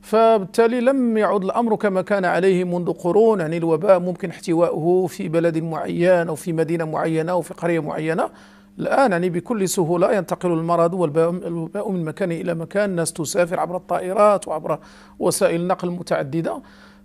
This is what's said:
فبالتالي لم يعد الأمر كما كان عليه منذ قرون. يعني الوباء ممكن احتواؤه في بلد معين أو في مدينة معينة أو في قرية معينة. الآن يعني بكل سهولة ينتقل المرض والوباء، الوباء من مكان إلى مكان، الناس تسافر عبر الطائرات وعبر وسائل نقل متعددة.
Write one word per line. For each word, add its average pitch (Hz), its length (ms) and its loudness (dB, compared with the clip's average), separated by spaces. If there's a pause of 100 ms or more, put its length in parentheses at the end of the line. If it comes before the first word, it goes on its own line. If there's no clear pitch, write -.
فبالتالي 226 800 4
لم 240 360 2
يعد 202 260 2
الأمر 220 320 0
كما 190 260 0
كان 190 240 0
عليه 180 380 2
منذ 175 300 -2
قرون. 208 460 2
يعني 160 180 -2
الوباء 165 420 2
ممكن 180 300 -6
احتواؤه 170 760 0
في 190 220 -8
بلد 165 280 0
معين 170 720 0
أو 160 80 -4
في 165 180 -6
مدينة 165 320 -2
معينة 160 460 -2
أو 180 100 0
في - 120 -10
قرية 170 260 -2
معينة. 160 500 -4 (500)
الآن 262 320 2
يعني 175 180 0
بكل 190 400 -2
سهولة 175 440 2
ينتقل 180 380 -2
المرض 170 420 2
والوباء، 165 360 0
الوباء 175 640 -6
من 175 140 -2
مكان 165 260 -4
إلى 170 220 -4
مكان، 190 360 -2
الناس 165 240 -2
تسافر 170 460 -2
عبر 165 160 -4
الطائرات 185 720 2
وعبر 156 320 -4 (400)
وسائل 175 480 2
نقل 180 240 -2
متعددة. 165 680 -4 (440)